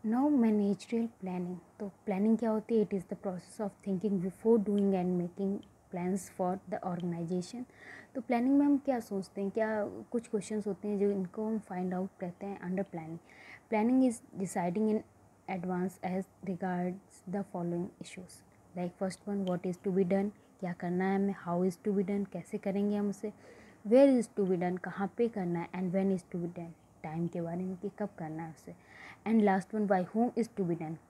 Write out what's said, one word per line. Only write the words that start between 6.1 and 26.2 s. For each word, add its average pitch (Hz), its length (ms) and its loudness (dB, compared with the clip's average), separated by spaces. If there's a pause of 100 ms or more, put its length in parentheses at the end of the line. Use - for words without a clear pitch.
for 185 180 0 (120)
the - 160 -6
organization। 175 800 -4 (500)
तो 262 60 -6
प्लानिंग 254 380 2
में 285 80 6
हम 285 120 6
क्या 262 220 0
सोचते 196 420 -6
हैं, 196 80 -2
क्या 220 360 0
कुछ 226 420 -6
क्वेश्चंस 214 380 -2
होते 208 220 -4
हैं 208 100 0
जो 202 120 4
इनको 202 360 -4
हम 220 120 -2
फाइंड 180 360 -4
आउट 185 160 -2 (100)
करते 180 260 -8
हैं 202 140 -8
under 190 300 -4
planning। 165 280 -10 (540)
Planning 247 400 4
is - 300 -12
deciding 196 520 0
in 220 60 2 (500)
advance 185 540 -4
as 185 200 -2 (260)
regards 180 840 -4
the 202 100 -2 (120)
following 175 300 -2 (160)
issues। - 300 -16 (460)
Like 180 120 -4 (120)
first 185 260 -6
one, 196 200 -2
what 180 180 -2
is 180 180 -4
to 196 120 0
be 190 80 4
done, 196 260 2 (300)
क्या 180 120 -6
करना 180 320 -2
है 196 120 2
हमें, 196 180 2 (140)
how 180 220 2
is - 140 -14
to 202 140 2
be 202 120 0
done, 202 220 -2
कैसे 185 260 -8
करेंगे 202 380 0
हम 202 120 0
उसे, 208 240 -6 (560)
where 262 340 8
is - 160 -4
to 185 120 2
be 180 100 4
done, 180 200 0
कहाँ - 360 -4
पे 233 120 2
करना 175 320 -2
है, - 80 -8
and 185 160 -4
when 190 220 2
is 190 260 0